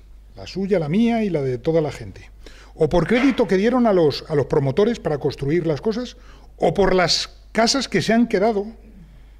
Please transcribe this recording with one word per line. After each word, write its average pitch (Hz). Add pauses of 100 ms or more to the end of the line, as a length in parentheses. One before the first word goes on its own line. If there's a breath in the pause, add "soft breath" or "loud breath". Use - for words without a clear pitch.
(360)
la 95
suya, 190
la 156
mía 226
y 208
la 156
de 127
toda 160
la 143
gente. - (440 loud breath)
O 156
por 175
crédito 247
que 190
dieron 240
a 214
los, 165
a 160
los 143
promotores 156
para 151
construir 147
las 151
cosas, 226 (400 soft breath)
o -
por 190
las 180 (240)
casas 226
que 175
se 214
han 233
quedado, 208 (720 soft breath)